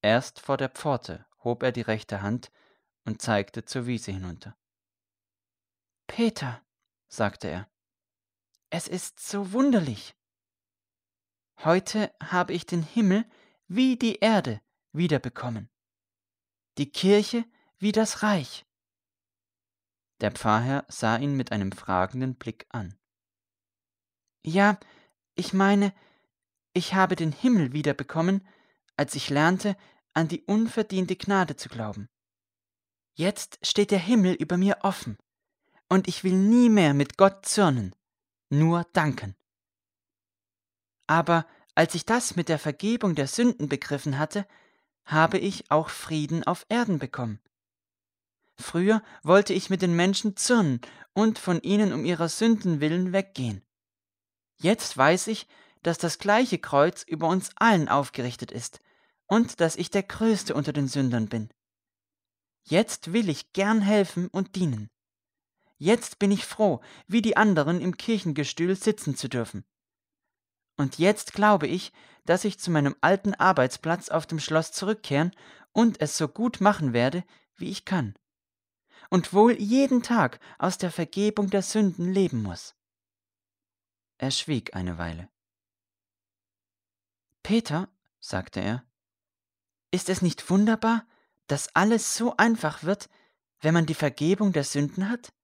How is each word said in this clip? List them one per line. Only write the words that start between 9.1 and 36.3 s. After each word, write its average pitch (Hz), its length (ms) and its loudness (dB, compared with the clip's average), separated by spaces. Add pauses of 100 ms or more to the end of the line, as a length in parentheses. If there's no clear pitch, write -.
so 202 320 -8
wunderlich. 208 640 0 (1500)
Heute 190 500 0 (100)
habe - 300 -2
ich 175 120 -6
den 170 180 -4
Himmel 208 460 0 (380)
wie 247 300 0
die 226 180 0
Erde 180 460 0 (320)
wiederbekommen, 127 760 -4 (1080)
die 143 120 -4
Kirche 208 540 2 (340)
wie 208 140 -2
das 220 320 0
Reich.“ 196 420 -2 (1600)
Der 107 100 -2
Pfarrherr 120 580 0
sah 113 280 -2
ihn 139 200 -2
mit 123 140 -4
einem 98 200 -4
fragenden 110 640 -4
Blick - 340 -14
an. 101 280 -10 (1500)
Ja, 196 340 2 (580)
ich 185 180 -6
meine, 196 400 4 (800)
ich 185 200 -4
habe 185 220 4
den 160 160 -2
Himmel 185 400 2
wiederbekommen, 160 720 -2 (520)
als 143 180 -2
ich 139 140 -8
lernte, 180 480 2 (360)
an 160 140 0
die 165 160 -6
unverdiente 202 720 -2
Gnade 185 400 0
zu - 140 -14
glauben. 107 400 -10 (1040)
Jetzt - 520 -6
steht - 260 2
der 196 80 4
Himmel 185 340 4
über 170 240 -4
mir 190 240 2
offen, 185 360 -4 (720)
und 190 220 2
ich - 160 -8
will 185 80 2